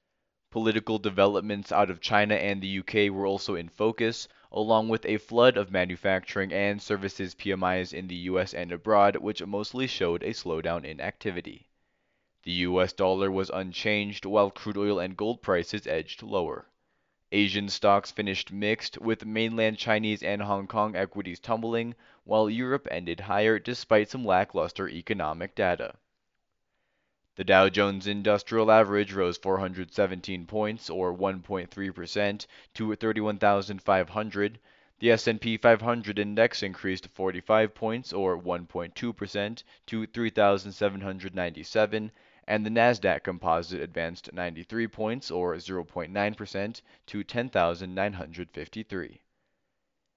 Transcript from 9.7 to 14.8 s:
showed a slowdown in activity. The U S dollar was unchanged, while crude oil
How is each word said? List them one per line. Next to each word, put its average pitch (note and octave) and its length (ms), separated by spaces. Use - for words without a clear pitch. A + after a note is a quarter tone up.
showed F2 380
a F#2+ 60
slowdown E2+ 540
in D#2 160
activity. F2 680
The E2+ 100
U F2+ 160
S F2+ 100
dollar F#2+ 380
was F#2+ 180
unchanged, G2+ 800
while G2+ 240
crude G#2 260
oil G2+ 220